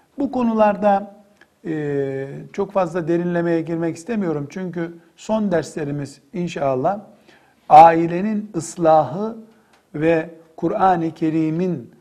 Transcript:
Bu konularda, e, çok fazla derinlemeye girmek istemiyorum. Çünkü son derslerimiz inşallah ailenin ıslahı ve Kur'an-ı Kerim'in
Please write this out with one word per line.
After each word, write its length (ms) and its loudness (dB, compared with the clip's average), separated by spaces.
Bu 140 -4
konularda, 840 2
e, 600 -4
çok 200 -6
fazla 360 -2
derinlemeye 520 0
girmek 360 -4
istemiyorum. 540 -4
Çünkü 440 -8
son 360 -4
derslerimiz 680 -6
inşallah 680 -4
ailenin 880 6
ıslahı 800 0
ve 360 0
Kur'an-ı 580 0
Kerim'in 760 -4